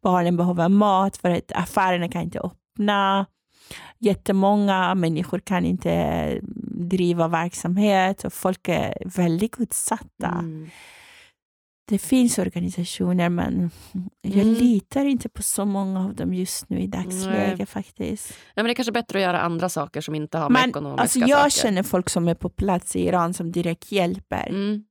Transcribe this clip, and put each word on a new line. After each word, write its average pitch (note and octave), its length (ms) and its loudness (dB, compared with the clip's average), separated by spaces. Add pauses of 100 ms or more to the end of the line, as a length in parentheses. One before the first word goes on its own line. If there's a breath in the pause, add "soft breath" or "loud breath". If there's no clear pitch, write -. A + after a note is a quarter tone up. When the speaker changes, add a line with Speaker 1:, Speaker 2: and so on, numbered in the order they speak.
Speaker 1:
barnen F3 340 4
behöver F3 320 2
mat G3 480 4
för F#3 140 0
att - 220 -2
affärerna F3+ 560 0
kan F3 140 -4
inte E3+ 180 -6
öppna. G3 840 0 (720 loud breath)
Jättemånga G3 960 2
människor F3+ 440 0
kan F3+ 260 0
inte E3+ 760 0 (500)
driva F3 380 2
verksamhet F#3 960 0
och F#3 80 -4
folk - 360 -4
är - 260 0 (220)
väldigt F3+ 440 0
utsatta. - 680 -4
Speaker 2:
Mm. D#3+ 420 -6 (1160 loud breath)
Speaker 1:
Det G3+ 100 0
finns B3 400 2
organisationer, F3+ 920 -2
men F3 420 0 (520 loud breath)
jag G3 200 -4
Speaker 2:
Mm. A3 120 6
Speaker 1:
litar A#3+ 500 2
inte C4 240 0
på - 140 -10
så - 220 -2
många G3 400 -2
av G3+ 100 -4
dem F3+ 200 -4
just - 360 -4
nu F#3 100 -2
i F#3 60 -2
dagsläget F#3+ 720 -2
Speaker 2:
Nej. G3 80 -6
Speaker 1:
faktiskt. - 600 -8
Speaker 2:
Nej, - 80 -18 (180 loud breath)
men G#3+ 100 -2
det A#3 80 0
är - 20 0
kanske A#3 180 -4
bättre A#3 260 -2
att G3 40 2
göra F3+ 180 0
andra E3+ 280 -2
saker D3+ 320 -6
som D#3 140 -8
inte D3+ 240 -4
har D3 120 0
med B3+ 100 6
Speaker 1:
Men, B3+ 100 2
Speaker 2:
ekonomiska D3 320 -4
Speaker 1:
alltså, A#3+ 160 0
jag C#4+ 340 6
Speaker 2:
saker. - 160 0
Speaker 1:
känner F#3+ 140 0
folk F3+ 260 0
som E3+ 200 0
är E3+ 60 2
på - 140 -8
plats F#3 480 -2
i F3 100 0
Iran F3 280 0
som E3+ 180 -6
direkt F3 400 -4
hjälper. F#3 560 -2
Speaker 2:
Mm. G#3 420 -4